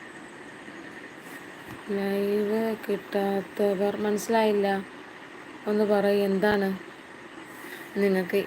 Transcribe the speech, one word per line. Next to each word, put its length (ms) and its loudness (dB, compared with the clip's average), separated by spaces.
ലൈവ് 640 2
കിട്ടാത്തവർ, 1080 2
മനസ്സിലായില്ല, 600 4
ഒന്ന് 220 4
പറയ്, 280 6
എന്താണ്? 380 4
നിങ്ങൾക്ക് 460 4